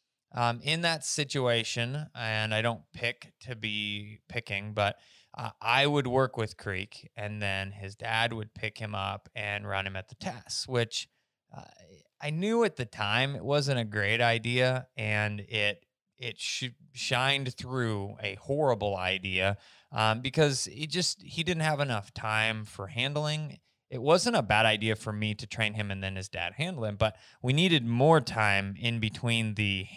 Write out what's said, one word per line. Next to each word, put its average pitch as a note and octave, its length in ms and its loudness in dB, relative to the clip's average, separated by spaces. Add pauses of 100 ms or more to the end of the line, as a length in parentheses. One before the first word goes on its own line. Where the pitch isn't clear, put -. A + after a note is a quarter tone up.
(340)
um, A#2+ 300 2
in D#3 180 0
that E3 240 0
situation, B2+ 1120 0
and A2 380 -2
I A2 80 2
don't A2+ 200 0 (120)
pick - 480 -6
to B2 140 -12
be G#2 720 -6
picking, G#2 460 -6
but, G2+ 240 0 (400)
uh, A#2 140 -8 (100)
I B2+ 240 4
would D3 220 2
work B2+ 300 2
with A2 200 -4
Creek, - 580 -8
and G#2 260 -8
then G2 300 -4
his G2 240 -12
dad A2+ 380 0
would G#2+ 200 -8
pick - 240 -6
him G#2+ 180 -8
up G2 400 -6
and G#2 320 -6
run G2 200 -2
him F#2+ 80 -8
at F#2+ 140 -10
the - 60 -20
tests, - 520 -8
which, A#2 400 -2 (480)
uh, - 60 -16 (600)
I D3 100 -4
knew G#3+ 320 2
at G3 140 0
the A#2+ 80 -4
time A2+ 500 0
it E2 80 -8
wasn't C#3 360 2
a A#2 60 0
great G#2+ 360 2
idea, B2 640 2 (100)
and G#2+ 440 -2
it, G#2 440 -2 (320)
it A#2+ 220 -10
sh-, - 300 -4 (240)
shined C3 600 0
through A2 680 -2
a G2+ 120 -4
horrible A#2+ 600 2
idea, F#2 640 0 (340)
um, A2 300 2
because C3+ 440 2
he D3+ 220 -8
just, D#3+ 340 -2
he - 220 -6
didn't E3 200 0
have D3+ 180 2
enough A#2 320 -2
time A2 500 0
for G2+ 240 -10
handling. D3+ 720 -4 (300)
It C3 120 -8
wasn't F#3 360 4
a D3+ 40 4
bad G#2+ 240 4
idea A2 300 2
for - 160 -6
me G#2+ 240 -2
to - 100 -10
train G#2+ 280 -2
him G#2 180 -4
and F#2+ 100 -8
then F#2+ 140 -4
his F#2 140 -8
dad F2 260 -6
handle D3+ 300 -4
him, G#2 100 -4
but G#2+ 220 0 (240)
we B2+ 100 0
needed D#3 340 6
more C3 360 6
time G2 580 2
in A#2 220 -2
between A2 540 0
the G2 300 0 (120)